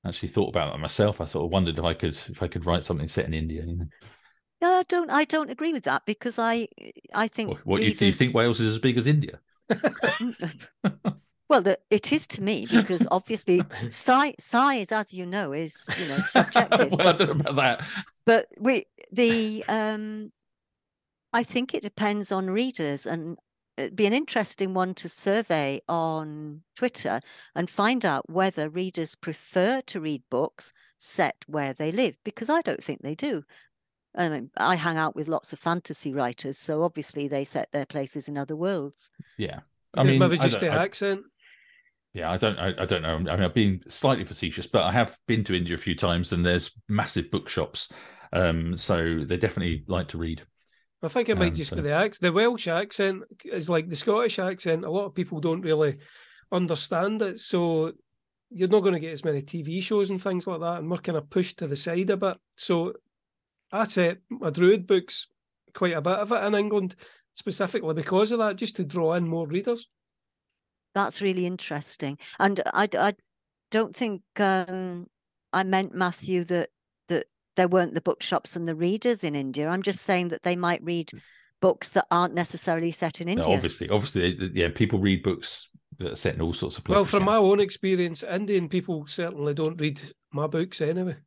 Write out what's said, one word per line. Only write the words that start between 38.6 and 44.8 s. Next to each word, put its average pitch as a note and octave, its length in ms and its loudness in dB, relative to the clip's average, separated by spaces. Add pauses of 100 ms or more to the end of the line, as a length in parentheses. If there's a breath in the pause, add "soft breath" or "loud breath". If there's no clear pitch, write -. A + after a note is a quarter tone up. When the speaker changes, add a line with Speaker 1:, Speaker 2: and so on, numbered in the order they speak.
Speaker 1:
Yeah. - 260 -6 (340)
Speaker 3:
I B2 60 2
Speaker 1:
I - 20 8
Speaker 3:
think C#3 80 8
Speaker 1:
mean, C3+ 80 6
Speaker 3:
maybe E3 200 6
Speaker 1:
I C3+ 40 4
Speaker 3:
just A#2 160 4
Speaker 1:
don't, E3+ 100 0
Speaker 3:
the D3 60 0
Speaker 1:
I E3 80 4
Speaker 3:
accent. G3 380 -2 (920 soft breath)
Speaker 1:
Yeah, E2+ 160 -2
I F#2 60 0
don't, G#2+ 200 2
I, F#2+ 120 0
I F#2 160 -2
don't F2+ 180 0
know. E2 120 0
I - 40 -2
mean, E2+ 100 -2
I'm F2+ 220 2
being G2+ 360 4
slightly C3 380 0
facetious, - 400 -6
but G2+ 160 4